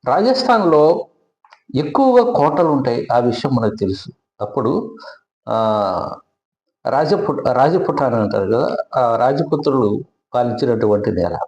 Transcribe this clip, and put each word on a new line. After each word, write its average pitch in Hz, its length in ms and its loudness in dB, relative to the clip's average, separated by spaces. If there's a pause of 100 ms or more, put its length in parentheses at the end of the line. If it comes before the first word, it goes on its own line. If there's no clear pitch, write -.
రాజస్థాన్లో 190 1000 2 (680)
ఎక్కువగా 240 560 2
కోటలు 170 360 2
ఉంటాయి, 131 440 0
ఆ 117 60 2
విషయం 123 380 0
మనకు 110 200 0
తెలుసు. 95 360 -6 (300)
అప్పుడు, 131 540 -4 (540)
ఆ, 107 680 -2 (720)
రాజపుట్-, 147 600 -2
రాజపుటాన్ 135 680 0
అంటారు 101 380 -2
కదా, 127 260 0 (180)
ఆ 120 220 2
రాజపుత్రులు 135 840 0 (300)
పాలించినటువంటి 113 760 0
నేల. 90 360 -4